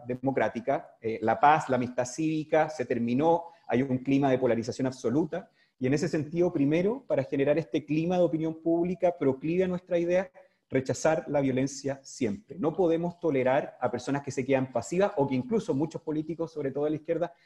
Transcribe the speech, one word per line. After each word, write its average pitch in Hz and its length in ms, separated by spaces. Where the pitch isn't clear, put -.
democrática. 123 960
Eh, 110 200
la 110 200
paz, 151 280
la 131 80
amistad 123 300
cívica, 156 640
se 127 140
terminó, 131 640
hay 123 160
un 131 160
clima 139 320
de 127 80
polarización 117 480
absoluta, 139 640
y 127 80
en 131 80
ese 160 140
sentido, 170 440
primero, 175 540
para 139 180
generar 143 340
este 151 260
clima 165 320
de 180 60
opinión 160 400
pública 170 560
proclive 151 460
a 185 40
nuestra 180 300
idea, 180 320
rechazar 135 600
la 143 120
violencia 135 640
siempre. - 560
No 226 160
podemos 170 440
tolerar 139 600
a 123 100
personas 139 320
que - 80
se 127 140
quedan 131 280
pasivas 180 440
o 139 100
que 131 80
incluso 160 400
muchos 156 280
políticos, 156 500
sobre 143 180
todo 143 140
de 151 60
la 156 60
izquierda, 165 360